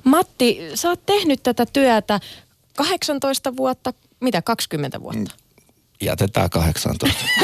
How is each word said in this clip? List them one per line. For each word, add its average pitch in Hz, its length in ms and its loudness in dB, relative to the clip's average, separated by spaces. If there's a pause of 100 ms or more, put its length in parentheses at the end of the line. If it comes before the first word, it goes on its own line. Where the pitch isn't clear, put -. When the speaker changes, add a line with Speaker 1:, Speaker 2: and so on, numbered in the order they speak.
Speaker 1:
Matti, 262 560 2 (140)
sä 339 140 -2
oot - 180 -2
tehnyt 381 360 2
tätä 240 240 2
työtä 226 540 2 (560)
kahdeksantoista 277 800 -2
vuotta, 254 360 -2 (280)
mitä, 202 220 0
kaksikymmentä 156 580 -4
vuotta? - 340 -8 (680)
Speaker 2:
Jätetään 98 500 0
kahdeksantoista. - 720 0 (200)